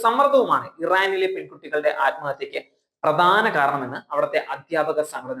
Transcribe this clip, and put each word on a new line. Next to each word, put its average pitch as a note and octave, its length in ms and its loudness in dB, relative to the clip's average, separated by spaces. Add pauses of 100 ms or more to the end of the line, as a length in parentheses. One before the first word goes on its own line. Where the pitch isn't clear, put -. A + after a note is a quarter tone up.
സമ്മർദ്ദവുമാണ് A#3 640 2 (180)
ഇറാനിലെ F#3+ 500 2
പെൺകുട്ടികളുടെ D3+ 580 -4 (140)
ആത്മഹത്യക്ക് C#3 540 -4 (440)
പ്രധാന F3 400 4 (120)
കാരണമെന്ന് C#3 440 -2 (120)
അവിടുത്തെ D3 300 0 (120)
അധ്യാപക D3+ 460 -2 (120)
സംഘടന C3 280 -10